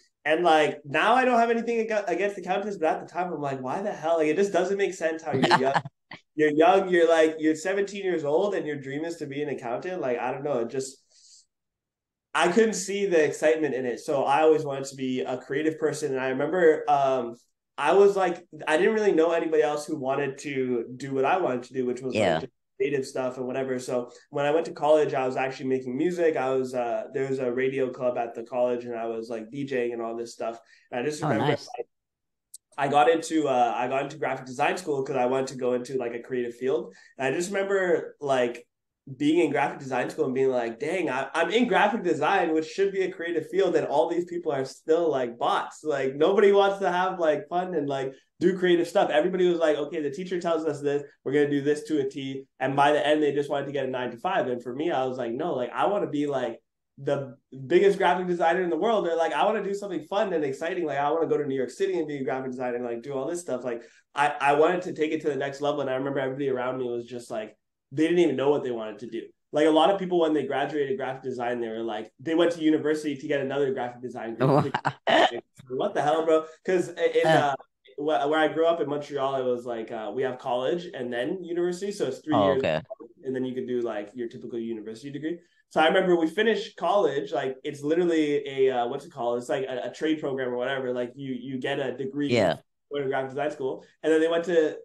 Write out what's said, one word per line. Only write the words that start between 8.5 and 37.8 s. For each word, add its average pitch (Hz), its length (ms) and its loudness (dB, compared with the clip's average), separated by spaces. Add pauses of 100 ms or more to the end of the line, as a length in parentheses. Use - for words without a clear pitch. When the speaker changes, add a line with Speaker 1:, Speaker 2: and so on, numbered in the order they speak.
Speaker 1:
and 160 100 -2
your 147 120 -4
dream 135 280 -8
is 165 120 -8
to 147 100 -8
be 139 160 -6
an 147 60 -4
accountant. 127 520 -6
Like, 127 200 -2
I 123 100 -2
don't 139 140 -8
know. 139 160 0
It 117 100 -4
just, 131 320 -8 (1300)
I 170 200 4
couldn't 220 220 4
see 196 320 -2
the 165 180 4
excitement 156 500 2
in 127 100 -4
it. 117 140 -4
So 139 240 -2
I 143 200 4
always 151 220 6
wanted 139 200 -6
to 135 100 -12
be 131 280 -2
a 127 140 -4
creative 156 440 -2
person. 147 320 -2
And 131 80 -2
I 131 80 -2
remember, 156 580 4
um, 135 480 2 (420)
I 147 180 2
was 196 200 8
like, 180 320 0 (220)
I 156 80 4
didn't 208 180 4
really 214 160 4
know 165 220 4
anybody 160 320 2
else 147 200 -2
who 151 120 -6
wanted 135 420 -2
to 127 460 -2 (120)
do 135 160 -8
what 131 120 2
I 170 140 4
wanted 127 260 -2
to 127 100 -20
do, 127 120 -2
which 123 160 -4
was, 127 120 -6
like, 107 80 2
Speaker 2:
Yeah. 82 160 4
Speaker 1:
just 82 140 -8 (240)
creative 143 280 -2
stuff 127 320 -6
and 127 120 -6
whatever. 131 320 -4
So 123 320 -6 (180)
when 143 160 -2
I 147 60 2
went 165 140 2
to 175 60 -10
college, 147 420 4
I 131 120 0
was 127 100 -2
actually 131 340 -4
making 127 260 -2
music. 170 400 2
I 131 180 0
was, 131 180 -2
uh, 120 400 -2
there 135 160 -2
was 135 120 -2
a 123 120 0
radio 131 380 0
club 123 260 -2
at 120 200 -6
the 117 80 -10
college 123 400 0
and 120 100 -8
I 113 120 -6
was, 113 220 -6
like, 110 220 -8
D 139 140 -8
J 127 220 -2
ing 120 80 -6
and 117 80 -6
all 117 140 -6
this 117 160 -8
stuff. 113 280 -8 (320)
And 127 80 -4
I - 20 -4
just 151 180 -4
Speaker 2:
Oh, 156 80 -2
Speaker 1:
remember, 123 220 2
Speaker 2:
nice. - 260 -4
Speaker 1:
like, - 120 -10 (920)
I 139 60 2
got 147 240 6
into, 160 380 2
uh, 120 280 2
I 123 120 -2
got 135 160 -2
into 143 140 -10
graphic 131 280 -4
design 143 300 -2
school 143 260 -4
'cause 135 140 -4
I 123 100 2
wanted 131 220 0
to 139 80 -10
go 123 160 0
into, 127 260 -4
like, 117 160 -4
a 117 80 -8
creative 120 320 -6
field. 151 400 -2 (240)
And 131 80 -2
I 147 100 0
just 180 140 -2
remember, 196 680 0